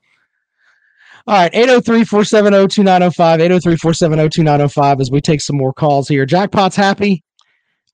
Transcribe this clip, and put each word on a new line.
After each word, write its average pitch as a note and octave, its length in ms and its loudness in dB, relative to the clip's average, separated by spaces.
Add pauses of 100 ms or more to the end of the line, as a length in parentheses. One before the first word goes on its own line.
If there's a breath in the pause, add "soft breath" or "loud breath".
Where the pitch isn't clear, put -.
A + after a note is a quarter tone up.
(1300 soft breath)
All G#3+ 160 0
right, E3+ 100 2
eight A#3+ 160 2
oh B3 120 4
three, A3+ 240 0
four G#3 200 0
seven G#3 300 2
oh, G3 140 4
two G3+ 160 0
nine F#3 180 2
oh F3+ 80 2
five, E3 300 0
eight F3 100 2
oh F#3 80 2
three, E3+ 180 0
four D#3+ 160 -2
seven D#3 280 -2
oh, D#3 80 0
two D#3+ 160 -2
nine D3 160 2
oh C#3+ 80 0
five, C#3 320 0
as B2+ 100 -4
we C#3+ 100 -2
take D3+ 200 -2
some C#3+ 160 -6
more C3 160 -4
calls C#3 340 -2
here. C3+ 200 -2
Jackpot's F#3+ 500 -2
happy. G3 480 -2 (680)